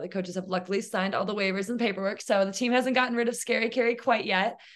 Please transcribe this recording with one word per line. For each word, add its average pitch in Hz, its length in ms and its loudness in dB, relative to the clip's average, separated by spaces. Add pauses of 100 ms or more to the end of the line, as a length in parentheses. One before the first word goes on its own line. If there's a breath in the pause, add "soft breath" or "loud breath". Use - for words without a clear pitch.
the 180 40 -6
coaches 180 280 -4
have 185 120 -4
luckily 180 320 0
signed 196 360 -2
all 196 100 0
the 208 80 -2
waivers 196 380 0
and 240 80 -2
paperwork. 202 420 -2
So 196 240 4
the 196 60 -2
team 240 200 -2
hasn't 254 220 2
gotten 247 220 2
rid 233 120 0
of 240 80 0
Scary 226 340 0
Carrie 240 260 2
quite 233 300 2
yet. 196 340 0 (160 loud breath)